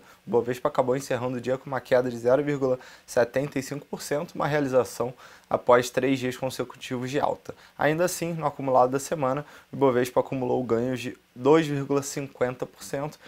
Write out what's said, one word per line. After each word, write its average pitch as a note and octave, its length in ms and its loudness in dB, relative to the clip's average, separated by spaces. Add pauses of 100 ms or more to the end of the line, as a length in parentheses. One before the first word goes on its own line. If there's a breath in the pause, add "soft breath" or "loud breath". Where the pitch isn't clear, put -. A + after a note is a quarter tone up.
(240 soft breath)
O - 60 -14
Bovespa A#2+ 400 0
acabou B2+ 260 0
encerrando B2+ 420 -4
o A#2 40 -8
dia B2+ 160 -2
com - 80 -20
uma C3+ 160 -6
queda B2+ 300 2
de A#2 80 -8
zero B2+ 240 4
vírgula C3+ 340 0 (300 loud breath)
setenta - 500 0
e F3 60 -2
cinco - 240 -12
por - 160 -10
cento, D3+ 300 -4
uma E3 120 -2
realização C3 680 0 (380 loud breath)
após B2 400 4
três C3 300 0
dias B2 180 -4
consecutivos B2+ 720 -6
de C#3 100 -4
alta. - 360 -4 (200 soft breath)
Ainda D#3 300 2
assim, E3+ 280 -4
no D#3 120 -4
acumulado C3 460 2
da C3+ 80 0
semana, C#3+ 440 -2 (300 loud breath)
o - 20 -12
Bovespa C3 440 2
acumulou B2+ 440 -2
ganhos A#2+ 360 0
de B2 180 -10 (180)
dois D3+ 300 4
vírgula C#3 380 -2
cinquenta B2+ 640 -6
por - 160 -20
cento, D3 340 -8 (100)